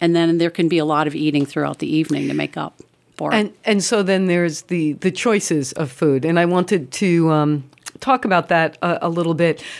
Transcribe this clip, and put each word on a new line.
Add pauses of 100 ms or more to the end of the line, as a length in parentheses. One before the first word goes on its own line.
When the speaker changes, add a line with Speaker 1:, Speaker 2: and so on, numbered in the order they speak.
Speaker 1:
And
then
there
can
be
a
lot
of
eating
throughout
the
evening
to
make
up (360)
for
it.
Speaker 2:
And, (120)
and
so
then
there's
the,
the
choices
of
food.
And
I
wanted
to,
um, (300)
talk
about
that
a,
a
little
bit. (180)